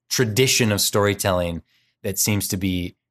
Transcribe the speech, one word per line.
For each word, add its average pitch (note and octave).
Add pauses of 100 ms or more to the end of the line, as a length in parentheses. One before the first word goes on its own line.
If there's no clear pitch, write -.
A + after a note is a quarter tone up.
tradition A#2+
of G2+
storytelling F#2+ (400)
that G2
seems G2+
to G#2
be F#2 (140)